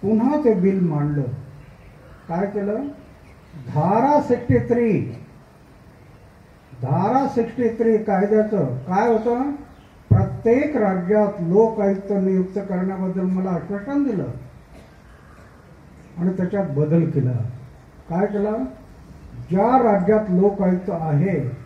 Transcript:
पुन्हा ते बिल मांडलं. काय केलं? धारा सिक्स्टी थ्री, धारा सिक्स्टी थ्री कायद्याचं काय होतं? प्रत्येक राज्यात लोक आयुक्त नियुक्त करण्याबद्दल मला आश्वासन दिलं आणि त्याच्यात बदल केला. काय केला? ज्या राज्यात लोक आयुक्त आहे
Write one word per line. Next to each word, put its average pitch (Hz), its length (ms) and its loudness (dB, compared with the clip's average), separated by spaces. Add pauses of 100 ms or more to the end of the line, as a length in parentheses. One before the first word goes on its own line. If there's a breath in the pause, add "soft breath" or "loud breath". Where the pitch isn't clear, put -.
पुन्हा 220 440 2
ते 220 80 6
बिल 190 260 2
मांडलं. 147 440 0 (1040)
काय 175 180 -2
केलं? 208 400 -4 (880)
धारा 233 480 2
सिक्स्टी 247 360 0
थ्री, 233 420 2 (1800)
धारा 240 460 0
सिक्स्टी 240 420 -2
थ्री 226 340 2
कायद्याचं 202 760 0
काय 190 300 0
होतं? 240 440 0 (580)
प्रत्येक 254 680 2
राज्यात 202 640 2
लोक 208 420 2
आयुक्त 196 300 -2
नियुक्त 190 480 0 (100)
करण्याबद्दल 185 520 -4
मला 185 280 -2
आश्वासन 202 540 -4
दिलं 190 240 -2 (1900)
आणि 175 120 0
त्याच्यात 185 360 -2
बदल 151 440 2
केला. 123 220 0 (800)
काय 185 160 0
केला? 208 260 -2 (1000)
ज्या 226 440 4
राज्यात 208 360 2
लोक 196 320 2
आयुक्त 180 280 0
आहे 160 600 0 (160)